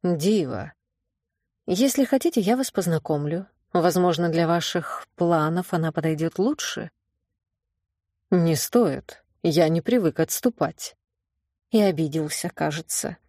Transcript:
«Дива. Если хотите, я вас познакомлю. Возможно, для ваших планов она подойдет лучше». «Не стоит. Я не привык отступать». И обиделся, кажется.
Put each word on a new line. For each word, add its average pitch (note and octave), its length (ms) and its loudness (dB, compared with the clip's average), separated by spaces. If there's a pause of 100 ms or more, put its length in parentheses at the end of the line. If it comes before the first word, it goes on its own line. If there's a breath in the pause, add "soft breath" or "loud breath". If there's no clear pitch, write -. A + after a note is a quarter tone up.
«Дива. D#3 680 0 (920)
Если B3+ 380 2
хотите, C4+ 360 0
я G#3 160 2
вас C4 160 -6
познакомлю. D#3+ 720 -2 (260)
Возможно, F3 560 2
для E3 200 2
ваших - 680 -4
планов E3+ 580 0
она D#3+ 200 0
подойдет D#3+ 480 -2
лучше». A3+ 500 -4 (1400)
«Не E3 260 4
стоит. - 680 0 (200)
Я D#3+ 260 4
не E3 120 2
привык G3+ 380 0
отступать». - 800 -4 (760)
И A3+ 100 4
обиделся, D#3 680 -2
кажется. - 680 -6 (100)